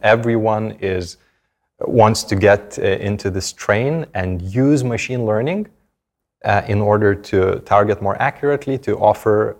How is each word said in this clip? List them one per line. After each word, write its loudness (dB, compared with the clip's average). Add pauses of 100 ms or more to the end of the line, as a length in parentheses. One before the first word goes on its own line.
everyone 0
is, -4 (640)
wants 4
to -2
get, 2
uh, -6
into -2
this -6
train -2 (100)
and -4
use 0
machine -4
learning, -2 (760)
uh, 0
in 0
order 2
to 0
target 2
more -4
accurately, -2
to -4
offer, 2